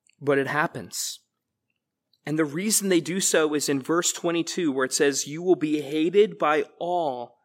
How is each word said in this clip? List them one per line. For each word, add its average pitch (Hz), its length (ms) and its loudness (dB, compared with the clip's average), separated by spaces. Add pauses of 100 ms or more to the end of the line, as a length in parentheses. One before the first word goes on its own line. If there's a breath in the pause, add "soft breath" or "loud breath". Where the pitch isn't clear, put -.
(200)
but 139 160 2
it 139 100 0
happens. 135 760 -4 (1080)
And 156 120 -4
the 160 60 4
reason 190 460 -2
they 175 100 4
do 160 180 -4
so 156 360 2
is 147 160 -2
in 139 100 0
verse 165 320 -2
twenty-two, 170 600 -2
where 131 120 0
it 131 80 -4
says, 143 340 0
"You 151 160 -8
will 180 140 4
be 151 240 -2
hated 165 560 2
by 151 280 2 (140)
all 156 680 -4